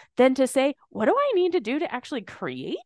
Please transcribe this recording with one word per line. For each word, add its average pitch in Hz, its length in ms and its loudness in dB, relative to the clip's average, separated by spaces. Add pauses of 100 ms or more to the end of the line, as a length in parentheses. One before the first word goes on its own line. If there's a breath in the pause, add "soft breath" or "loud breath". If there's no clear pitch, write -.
(180 loud breath)
than 262 180 6
to 262 120 2
say, 269 260 0 (160)
"What 214 160 -4
do 349 100 4
I 571 200 2
need 359 160 2
to 349 80 0
do 247 200 -4
to 339 140 -4
actually 247 300 -8
create 135 640 -8